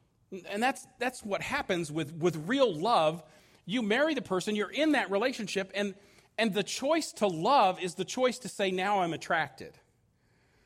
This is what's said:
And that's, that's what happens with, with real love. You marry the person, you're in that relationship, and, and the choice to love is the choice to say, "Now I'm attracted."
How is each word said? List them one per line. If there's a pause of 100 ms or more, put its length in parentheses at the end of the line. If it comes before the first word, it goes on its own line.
(500)
And
that's, (120)
that's
what
happens
with,
with (120)
real
love. (440)
You
marry
the
person,
you're
in
that
relationship,
and, (440)
and
the
choice
to
love
is
the
choice
to
say,
"Now
I'm
attracted." (920)